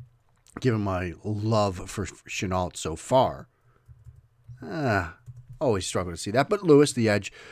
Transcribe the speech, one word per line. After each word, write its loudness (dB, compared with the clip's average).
given 0
my -4
love 0
for -6
Shenault -6
so -8
far, 0
uh, -2
always 0
struggle -4
to -8
see -6
that. 2
But -2
Lewis, 8
the 0
edge, 2